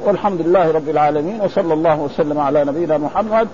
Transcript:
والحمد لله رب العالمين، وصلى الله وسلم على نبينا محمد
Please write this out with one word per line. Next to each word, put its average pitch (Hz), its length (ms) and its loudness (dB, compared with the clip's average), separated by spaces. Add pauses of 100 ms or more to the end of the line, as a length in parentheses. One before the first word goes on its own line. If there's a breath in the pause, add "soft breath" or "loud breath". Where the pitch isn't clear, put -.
والحمد 196 360 0
لله 170 300 4
رب 156 180 -2
العالمين، 151 520 0
وصلى 185 340 0
الله 156 260 2
وسلم 147 380 -2
على 143 260 2
نبينا 156 340 -2
محمد 214 560 0